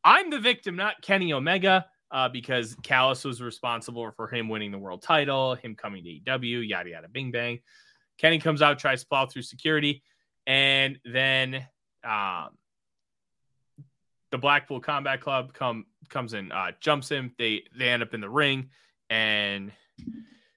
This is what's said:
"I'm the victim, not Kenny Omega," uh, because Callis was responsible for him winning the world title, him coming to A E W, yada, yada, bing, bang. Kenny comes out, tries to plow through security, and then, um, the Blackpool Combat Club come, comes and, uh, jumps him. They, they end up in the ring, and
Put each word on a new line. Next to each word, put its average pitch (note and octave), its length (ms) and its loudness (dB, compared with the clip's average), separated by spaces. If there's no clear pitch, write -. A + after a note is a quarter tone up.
"I'm E4+ 280 8
the D4 80 -2
victim, A#3 380 0
not G3 260 -4
Kenny F#3+ 300 2
Omega," F3+ 540 4
uh, C3 180 2
because B2 540 -4
Callis C3 420 4
was B2 180 -6
responsible A#2 720 -6
for A2+ 160 -8
him A#2 200 -4
winning G#2+ 220 -4
the G2 80 -10
world F#2+ 240 -10
title, C#3 540 2
him A2+ 200 -14
coming G2 280 -12
to F2 60 -14
A - 20 -14
E D2+ 120 -18
W, B2 360 -2
yada, F#2 300 -6
yada, E2 180 -16
bing, B2+ 220 -10
bang. A#2+ 300 -4
Kenny D#3+ 200 4
comes D3+ 240 0
out, D3 160 6
tries C3 240 0
to - 60 -20
plow C3+ 180 0
through C3 160 -12
security, D3 600 0
and C3+ 580 2
then, C3 600 0
um, G2 540 -4
the C3 80 -4
Blackpool C#3 420 2
Combat C#3 400 -2
Club C3 320 -4
come, A#2 340 -4
comes A#2+ 240 -6
and, G2+ 200 -8
uh, F#2 280 -4
jumps D3 300 0
him. C3 280 -4
They, A2 260 0
they B2 140 0
end A#2+ 120 2
up A#2 120 -6
in A2+ 60 -8
the G2+ 100 -8
ring, C3+ 400 0
and G#2 600 0